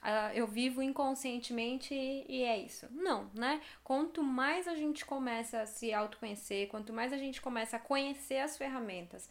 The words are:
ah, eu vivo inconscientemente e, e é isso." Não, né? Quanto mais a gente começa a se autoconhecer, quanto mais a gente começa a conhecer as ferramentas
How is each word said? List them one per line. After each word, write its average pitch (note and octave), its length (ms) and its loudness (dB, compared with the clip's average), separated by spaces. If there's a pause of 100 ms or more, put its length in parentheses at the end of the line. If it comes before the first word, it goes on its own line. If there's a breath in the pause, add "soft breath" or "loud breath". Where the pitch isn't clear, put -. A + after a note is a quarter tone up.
ah, G#3+ 320 2
eu A#3 120 4
vivo B3 360 2
inconscientemente C4 1120 0
e, C4+ 340 -2
e B3+ 140 0
é A#3 160 4
isso." - 320 -10
Não, B3 440 0
né? C4+ 280 2 (200 loud breath)
Quanto D#4 400 2
mais C#4+ 460 4
a E4+ 60 0
gente D4+ 320 0
começa A#3 560 -2
a G#3+ 40 -2
se A3 240 -4
autoconhecer, G#3 760 0
quanto G#3+ 240 -6
mais A#3+ 220 0
a - 20 0
gente C4+ 240 -4
começa A#3 360 -2
a A3+ 40 -4
conhecer C#4 600 0
as D4 180 -2
ferramentas G#3 720 -4